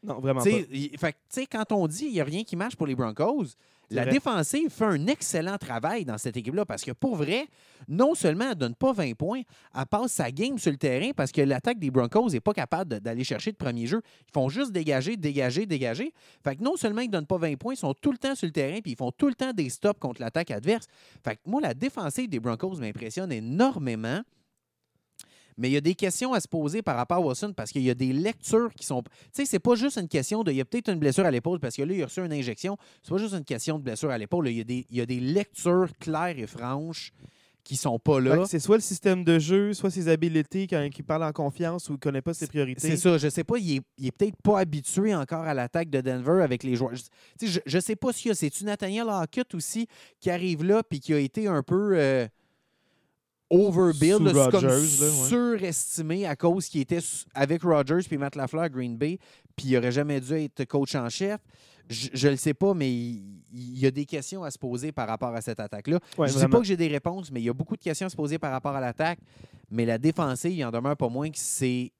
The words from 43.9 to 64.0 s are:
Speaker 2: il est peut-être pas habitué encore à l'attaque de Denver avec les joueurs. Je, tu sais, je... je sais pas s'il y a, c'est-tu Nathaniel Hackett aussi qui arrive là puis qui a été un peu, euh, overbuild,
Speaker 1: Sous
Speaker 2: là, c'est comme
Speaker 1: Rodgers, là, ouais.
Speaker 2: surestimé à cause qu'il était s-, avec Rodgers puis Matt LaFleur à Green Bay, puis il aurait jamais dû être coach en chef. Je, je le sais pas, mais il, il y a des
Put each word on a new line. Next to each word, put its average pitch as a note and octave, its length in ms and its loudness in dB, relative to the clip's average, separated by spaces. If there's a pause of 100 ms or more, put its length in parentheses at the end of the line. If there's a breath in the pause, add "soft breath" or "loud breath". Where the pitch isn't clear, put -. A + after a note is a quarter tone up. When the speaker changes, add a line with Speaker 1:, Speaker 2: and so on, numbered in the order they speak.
Speaker 2:
il C3+ 100 -6
est B2+ 60 -2
peut-être - 280 0
pas G3+ 200 4
habitué F3+ 520 0
encore D#3+ 300 -2
à D#3 120 -2
l'attaque C#3+ 360 -2
de C3+ 100 2
Denver C3 400 2
avec B2+ 220 2
les B2+ 140 0
joueurs. B2 180 0
Je, B2 80 -10 (340 soft breath)
tu A3+ 120 -4
sais, - 0 -
je... F3+ 180 0
je F#3 140 0
sais G#3 160 -2
pas B3+ 160 -2
s'il - 160 -4
y - 20 2
a, G3+ 60 2
c'est-tu D3+ 280 -2
Nathaniel G#3 440 -4
Hackett G3+ 480 -2
aussi A3 320 -4 (320 soft breath)
qui F3+ 100 0
arrive F3 320 0
là G#3 220 4
puis D3 160 -4
qui - 120 -2
a D3+ 60 4
été E3+ 300 0
un D3+ 160 2
peu, F#3+ 340 2
euh, C3+ 300 4 (1200)
overbuild, F3 680 6
Speaker 1:
Sous - 60 4
Speaker 2:
là, C#3+ 200 8
c'est B2+ 60 6
comme F#3+ 160 6
Speaker 1:
Rodgers, C#3+ 340 4
là, D3 60 4
ouais. C#3 220 0
Speaker 2:
surestimé F#3+ 1000 0
à D3 100 -4
cause F3 300 2
qu'il D3 160 -2
était E3 140 0
s-, - 360 -6
avec C#3+ 300 2
Rodgers D#3 440 4
puis D3+ 120 -4
Matt C#3 180 -4
LaFleur D3 280 -2
à E3+ 40 -2
Green B2+ 300 -6
Bay, D#3 200 -2 (380 soft breath)
puis C3+ 120 -8
il B2+ 100 6
aurait B2 120 2
jamais C#3+ 300 0
dû B2+ 140 -6
être D3 320 -4
coach C#3 280 0
en B2 140 -2
chef. G3 320 -4 (480 soft breath)
Je, A#2 240 -8
je C3+ 160 4
le C#3 80 4
sais D3 160 0
pas, G3 220 2
mais C#3 180 0
il, G#2+ 480 -6 (100)
il B2 280 -12
y C3 80 4
a C3+ 40 8
des C#3 140 -4